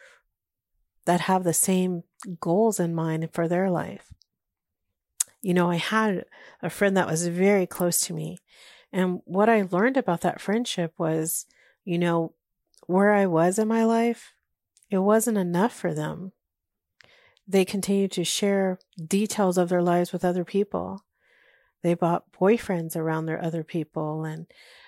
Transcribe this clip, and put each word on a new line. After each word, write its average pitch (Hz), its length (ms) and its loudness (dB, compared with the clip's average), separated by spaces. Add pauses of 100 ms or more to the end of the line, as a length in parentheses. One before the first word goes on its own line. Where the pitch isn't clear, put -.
(1040)
that 170 160 2
have 185 220 2
the 165 100 2
same 185 500 0 (380)
goals 202 380 2
in 170 140 0
mind 160 380 -2
for 170 160 -2
their 180 220 0
life. - 440 -6 (1300)
You 180 120 0
know, 175 180 2
I 175 40 -2
had 214 500 -2 (360)
a 175 80 -6
friend 190 280 0
that 175 100 2
was 165 200 -2
very 185 380 2
close - 360 -2
to - 120 -6
me. 160 260 -10 (520)
And 180 320 -2
what 202 240 2
I 214 240 4
learned 226 240 2
about 185 260 0
that - 200 -2
friendship 190 560 -2
was, 160 480 -2 (400)
you 170 120 -2
know, 170 360 0 (540)
where 202 260 4
I 202 140 4
was 180 320 2
in 214 80 0
my 226 180 2
life, 226 480 0 (560)
it 196 100 0
wasn't 214 380 4
enough 180 360 0
for 170 200 -4
them. 156 380 -6 (1160)
They 190 180 2
continued 196 480 0
to 180 100 -2
share 190 560 0 (260)
details 196 520 0
of 180 120 2
their 180 120 2
lives 175 300 2
with 185 140 -4
other 180 180 0
people. 196 640 -4 (760)
They 175 120 2
bought - 380 -2
boyfriends 180 640 0
around 160 300 -2
their 160 160 -4
other 165 220 -4
people 156 600 -6
and, 156 220 -10 (400)